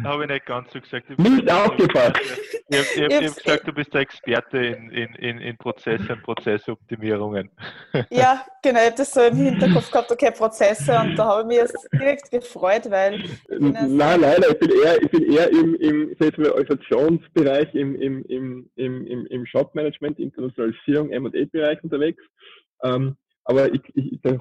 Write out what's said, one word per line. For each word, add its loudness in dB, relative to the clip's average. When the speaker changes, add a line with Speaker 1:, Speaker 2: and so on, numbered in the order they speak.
Speaker 1:
hab -4
ich -6
nicht -6
ganz -8
so -14
gesagt. -12
Ich -10
Speaker 2:
Nicht 4
Speaker 1:
hab 2
Speaker 2:
aufgepasst. 2
Speaker 1:
ich 0
hab, 2
ich -2
hab, 0
ich 2
hab 2
Speaker 3:
Ich -4
hab's -14
Speaker 1:
gesagt, 0
du -10
bist -8
der 0
Experte -4
in, -6
in, -8
in, -8
in -12
Prozesse -6
und -8
Prozessoptimierungen. -6
<laughs> -2
Speaker 3:
Ja, 2
genau, 2
ich 6
hab 0
das -4
so 4
im 6
Hinterkopf 2
gehabt, 0
okay, 2
Prozesse, 0
und -2
da 2
habe 2
ich -6
mich 2
jetzt -2
direkt 0
gefreut, -2
weil 0
ich -14
bin 0
ja -4
Speaker 2:
Nein, 0
Speaker 3:
sehr 4
Speaker 2:
leider, 6
ich 0
bin 2
eher, 4
ich 0
bin 2
eher 4
im, 4
im, 0
sag 4
ich -12
mal, 2
Organisationsbereich, 0
im, -2
im, -6
im, -10
im, -8
im, -10
im -8
Shopmanagement, -4
Internationalisierung, -4
M -6
und -8
A-Bereich -2
unterwegs. -4
Ähm, -2
aber 2
ich, -2
ich, -6
der -2